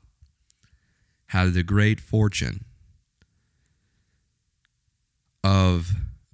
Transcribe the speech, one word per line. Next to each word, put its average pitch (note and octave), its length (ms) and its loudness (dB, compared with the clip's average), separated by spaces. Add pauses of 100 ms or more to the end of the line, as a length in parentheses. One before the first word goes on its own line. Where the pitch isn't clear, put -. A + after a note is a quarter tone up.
(1300)
had F2+ 260 2
the F2+ 100 2
great G#2 360 2
fortune G#2 640 -2 (2750)
of F#2 480 2 (420)